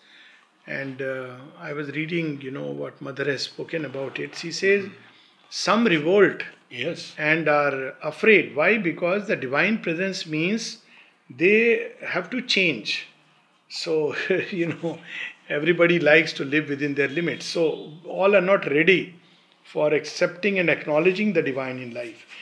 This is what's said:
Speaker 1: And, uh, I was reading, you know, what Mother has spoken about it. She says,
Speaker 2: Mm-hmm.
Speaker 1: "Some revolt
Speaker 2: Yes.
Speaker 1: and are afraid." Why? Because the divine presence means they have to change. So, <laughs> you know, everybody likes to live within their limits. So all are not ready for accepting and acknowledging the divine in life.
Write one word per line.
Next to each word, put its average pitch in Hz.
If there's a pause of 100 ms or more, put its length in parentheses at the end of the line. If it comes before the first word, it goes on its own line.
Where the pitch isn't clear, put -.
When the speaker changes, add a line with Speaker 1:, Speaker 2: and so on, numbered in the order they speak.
(680)
Speaker 1:
And, 139
uh, 131 (200)
I 160
was 147
reading, 156
you 131
know, 147
what 143
Mother 139
has 127
spoken 156
about 135
it. 143
She 170
says, 196
Speaker 2:
Mm-hmm. 196 (480)
Speaker 1:
"Some 220
revolt 175 (260)
Speaker 2:
Yes. 147
Speaker 1:
and 156
are 143
afraid." 156
Why? 190
Because 175
the 190
divine 147
presence 180
means 170 (480)
they 214 (140)
have 175
to 254
change. 156 (600)
So, 156 (180)
<laughs> 165
you 170
know, 160 (500)
everybody 170
likes 156
to 151
live 143
within 143
their 139
limits. 143
So 160 (120)
all 190
are 190
not 196
ready 151 (480)
for 151
accepting 175
and 170
acknowledging 180
the 165
divine 131
in 123
life. 120 (140)